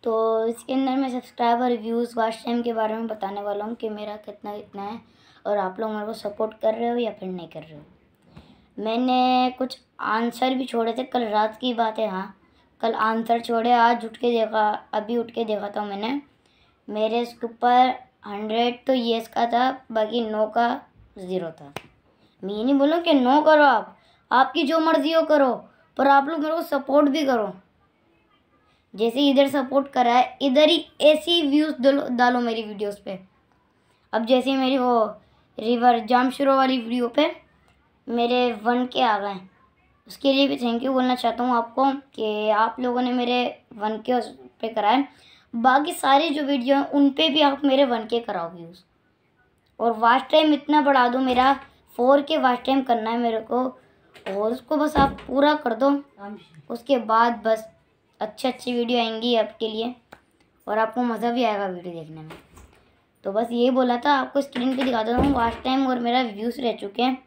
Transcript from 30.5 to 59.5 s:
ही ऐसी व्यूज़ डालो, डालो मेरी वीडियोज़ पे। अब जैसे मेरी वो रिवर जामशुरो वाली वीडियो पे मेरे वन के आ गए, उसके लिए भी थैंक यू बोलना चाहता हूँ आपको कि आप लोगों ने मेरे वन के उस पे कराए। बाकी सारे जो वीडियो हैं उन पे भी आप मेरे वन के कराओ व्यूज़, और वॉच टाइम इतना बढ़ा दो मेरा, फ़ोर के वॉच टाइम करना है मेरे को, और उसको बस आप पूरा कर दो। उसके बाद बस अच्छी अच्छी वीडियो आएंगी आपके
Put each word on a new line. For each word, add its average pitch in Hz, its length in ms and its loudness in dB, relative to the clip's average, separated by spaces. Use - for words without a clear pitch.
ही - 160 0
ऐसी 311 400 4
व्यूज़ 294 400 0
डालो, 277 280 2
डालो 247 300 2
मेरी 226 220 -4
वीडियोज़ 208 420 -8
पे। 190 140 -12
अब 226 140 -2
जैसे 254 300 2
मेरी 262 220 0
वो 240 280 2
रिवर 233 480 2
जामशुरो 262 500 2
वाली 262 220 2
वीडियो 233 320 -4
पे 302 200 2
मेरे 240 480 0
वन 240 320 0
के 262 160 -2
आ 220 160 2
गए, 196 200 -8
उसके - 260 0
लिए 269 160 4
भी 277 80 -2
थैंक 240 260 -4
यू 269 100 -2
बोलना 254 240 2
चाहता 233 280 -2
हूँ 247 120 0
आपको 247 340 0
कि 214 360 -4
आप 214 300 0
लोगों 247 220 -2
ने 247 100 -2
मेरे 247 260 0
वन 214 220 -4
के 247 140 -4
उस 240 160 -2
पे 226 100 -6
कराए। 226 360 2
बाकी 262 400 2
सारे 277 360 4
जो 294 140 -2
वीडियो 269 320 2
हैं 277 140 0
उन 277 200 6
पे 320 180 2
भी 302 140 2
आप 277 220 2
मेरे 269 220 6
वन 233 200 -2
के 233 140 -2
कराओ 180 300 -6
व्यूज़, 170 320 -18
और 233 140 2
वॉच 233 360 2
टाइम 311 240 6
इतना 294 280 2
बढ़ा 262 260 4
दो 247 120 -2
मेरा, 262 380 2
फ़ोर 269 240 6
के 311 160 -2
वॉच 254 260 2
टाइम 269 180 2
करना 220 280 -2
है 233 80 -2
मेरे 233 240 0
को, 233 160 -4
और 202 240 -2
उसको 254 240 -6
बस 294 200 0
आप 277 200 2
पूरा 277 300 2
कर 247 180 -2
दो। 262 140 2
उसके 240 300 -2
बाद 226 440 2
बस 220 200 0
अच्छी 214 280 -6
अच्छी 247 240 -6
वीडियो 240 280 0
आएंगी 226 360 -2
आपके 220 320 -2